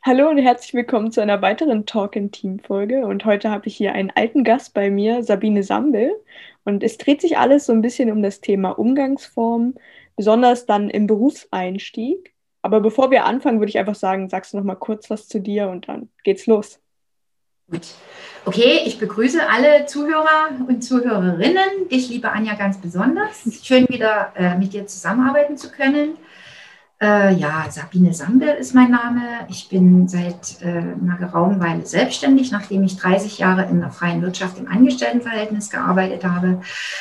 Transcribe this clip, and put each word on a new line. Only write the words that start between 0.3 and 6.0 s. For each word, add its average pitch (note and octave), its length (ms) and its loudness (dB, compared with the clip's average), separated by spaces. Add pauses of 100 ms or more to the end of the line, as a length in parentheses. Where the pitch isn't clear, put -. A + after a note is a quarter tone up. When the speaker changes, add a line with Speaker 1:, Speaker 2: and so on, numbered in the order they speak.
Speaker 1:
herzlich B3 360 2
willkommen A#3 380 -2
zu A#3 80 0
einer G#3 200 0
weiteren G#3+ 460 0
Talk G3+ 300 -4
im G3+ 160 -6
Team F#3+ 260 -8
Folge. G#3+ 480 -4
Und G3 180 -4
heute G#3+ 240 2
habe G#3 200 -6
ich G3 80 -12
hier G3 160 -2
einen G3 200 -4
alten A3+ 300 2
Gast A3+ 320 2
bei G3+ 160 0
mir, G#3+ 320 0
Sabine G#3 400 0
Sambel. A3 480 0 (540)